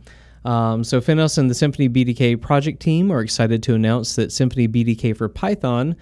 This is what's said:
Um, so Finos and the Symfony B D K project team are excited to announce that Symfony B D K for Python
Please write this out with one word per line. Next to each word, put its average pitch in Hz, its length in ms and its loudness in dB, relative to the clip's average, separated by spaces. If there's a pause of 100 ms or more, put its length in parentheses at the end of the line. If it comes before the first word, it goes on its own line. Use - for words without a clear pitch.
(460)
Um, 117 380 0
so 127 160 0
Finos 156 380 0
and 135 120 2
the 123 40 0
Symfony 135 380 0
B 127 120 2
D 123 100 0
K 117 220 2
project 143 460 -2
team 170 300 2
are 131 100 0
excited 113 420 0
to 117 120 2
announce 113 400 0
that 113 140 0
Symfony 123 400 0
B 117 140 0
D 113 100 2
K 110 200 -2
for 110 160 -4
Python 156 720 -2